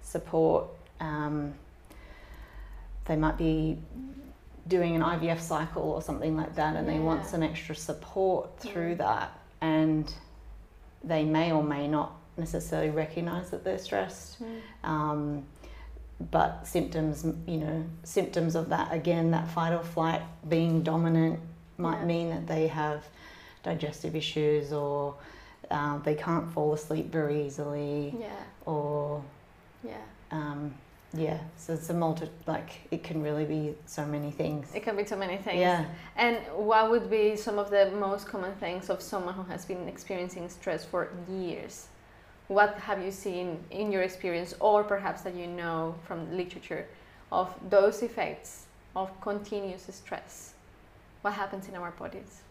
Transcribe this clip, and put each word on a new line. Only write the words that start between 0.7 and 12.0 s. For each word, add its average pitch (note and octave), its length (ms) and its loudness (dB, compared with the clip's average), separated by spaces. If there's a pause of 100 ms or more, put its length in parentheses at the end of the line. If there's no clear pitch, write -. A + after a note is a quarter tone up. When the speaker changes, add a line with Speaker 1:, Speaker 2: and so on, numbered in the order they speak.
Speaker 1:
um, D3+ 540 -2 (1500)
they D#3+ 100 2
might D#3 220 2
be D#3+ 400 4 (880)
doing E3+ 280 4
an E3 80 4
I E3+ 140 2
V E3 140 2
F E3 100 0
cycle D#3+ 420 -2
or D#3 200 0
something D#3+ 340 0
like - 200 -2
that, D#3 200 2
and D#3+ 100 0
they D#3 120 0
want D#3+ 240 2
Speaker 2:
Yeah. - 40 -6
Speaker 1:
some E3 160 0
extra D#3 320 -2
support - 840 0
through E3+ 380 -2
Speaker 2:
Mm. - 20 -6
Speaker 1:
that, - 320 2 (320)
and D#3 500 4 (920)
they D#3 220 2
may D#3 260 4
or D#3 120 4
may C#3+ 260 0
not D3+ 240 2 (240)